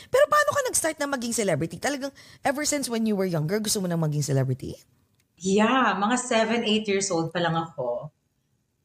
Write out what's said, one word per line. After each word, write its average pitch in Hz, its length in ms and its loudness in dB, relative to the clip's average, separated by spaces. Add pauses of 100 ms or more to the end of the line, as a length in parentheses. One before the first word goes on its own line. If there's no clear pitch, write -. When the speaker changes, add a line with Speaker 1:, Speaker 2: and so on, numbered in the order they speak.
Speaker 1:
Pero 554 180 6
paano 587 240 4
ka 571 120 0
nag-start 330 360 -2
na 294 80 -2
maging 247 280 -4
celebrity? 165 440 0
Talagang 269 340 -4 (300)
ever 277 220 -2
since 294 220 -2
when 226 180 -2
you 220 100 0
were 190 120 0
younger, 165 320 0
gusto 214 220 -2
mo 185 60 -2
na 170 100 0
maging 151 260 0
celebrity? 135 540 -2 (640)
Speaker 2:
Yeah, 214 560 2
mga 208 240 0
seven, 226 440 0
eight 214 220 0
years 196 240 0
old 165 220 0
pa - 80 -6
lang 170 160 0
ako. 139 580 -4 (720)